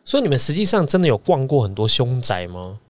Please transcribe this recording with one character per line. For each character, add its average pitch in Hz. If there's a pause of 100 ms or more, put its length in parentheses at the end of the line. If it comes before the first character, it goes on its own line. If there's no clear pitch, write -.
所 277
以 269
你 220
们 135
实 147
际 202
上 185
真 185
的 165
有 107
逛 139
过 139
很 98
多 107
凶 123
宅 90
吗？ 90 (120)